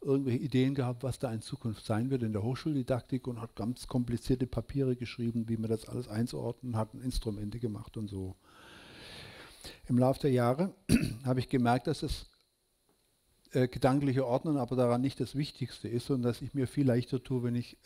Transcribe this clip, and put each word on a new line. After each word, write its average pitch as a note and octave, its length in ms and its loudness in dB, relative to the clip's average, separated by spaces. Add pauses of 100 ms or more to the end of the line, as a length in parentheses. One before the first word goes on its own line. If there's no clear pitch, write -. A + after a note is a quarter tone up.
irgendwelche C3+ 380 2
Ideen C3 380 2
gehabt, B2 260 -2
was B2+ 160 -4
da A#2+ 140 -2
in A2+ 80 -2
Zukunft - 440 -6
sein A2+ 240 0
wird C3+ 140 0
in A2 100 0
der G#2 120 0
Hochschuldidaktik B2+ 800 -2
und A#2+ 140 -6
hab A#2 160 -10
ganz A2+ 320 -4
komplizierte B2 580 0
Papiere B2+ 480 -2
geschrieben, A#2 540 -2
wie A2+ 80 0
man A2 120 -2
das A2 200 -2
alles A#2+ 180 -6
einzuordnen A#2+ 680 -4
hat A2 180 -2
und A#2+ 60 -12
Instrumente G#2+ 580 -2
gemacht A2 380 -6
und A2 100 -6
so. F#2+ 300 -6 (1500)
Im B2 100 4
Lauf C3 200 4
der D3 120 2
Jahre B2+ 420 2 (160)
<clears throat> B2+ 360 2
habe B2+ 160 2
ich - 80 -2
gemerkt, B2 400 4
dass D#3 100 0
das, - 280 -6 (1200)
äh, B2+ 160 4
gedankliche C3+ 580 2
Ordnen C3+ 320 0
aber B2+ 200 -2
daran A#2+ 240 4
nicht C3 180 -2
das - 160 -4
Wichtigste - 540 -4
ist, A#2+ 180 -2
sondern B2 240 2
dass A#2 100 -2
ich C3 140 -8
mir C3 140 0
viel C#3+ 180 2
leichter B2 340 2
tue, B2+ 220 -2
wenn A#2+ 140 0
ich - 300 -6